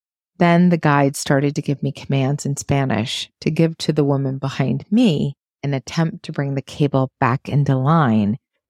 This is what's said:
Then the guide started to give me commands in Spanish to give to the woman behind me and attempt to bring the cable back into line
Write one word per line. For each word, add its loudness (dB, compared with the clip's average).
Then 4
the 2
guide 2
started 0
to -2
give -4
me -4
commands -2
in -4
Spanish -2
to -2
give 0
to -2
the 0
woman 0
behind -4
me 2
and -4
attempt -4
to -12
bring -4
the -4
cable -2
back 0
into 2
line 2